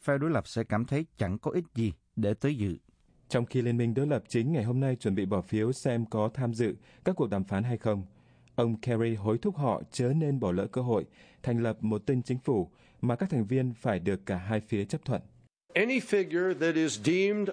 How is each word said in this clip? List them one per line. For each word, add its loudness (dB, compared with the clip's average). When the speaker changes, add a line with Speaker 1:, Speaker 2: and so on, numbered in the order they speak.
Speaker 1:
phe 0
đối 0
lập 0
sẽ -2
cảm 0
thấy -2
chẳng 0
có -4
ích -2
gì 0
để 0
tới 0
dự. -2
Speaker 2:
Trong 0
khi 0
liên 0
minh 0
đối 0
lập -2
chính 0
ngày 0
hôm 0
nay 0
chuẩn -2
bị 0
bỏ 0
phiếu 0
xem -2
có 0
tham -2
dự 0
các 0
cuộc 0
đàm 0
phán -2
hay -2
không, 0
ông 0
Kerry 0
hối 0
thúc -2
họ 0
chớ 0
nên 0
bỏ 2
lỡ 0
cơ -4
hội 0
thành 0
lập 0
một 0
tinh 2
chính -2
phủ 0
mà 0
các -2
thành 2
viên 0
phải 0
được -2
cả -2
hai -2
phía -2
chấp -6
thuận. -2
Speaker 3:
Any 2
figure 0
that 2
is 0
deemed 2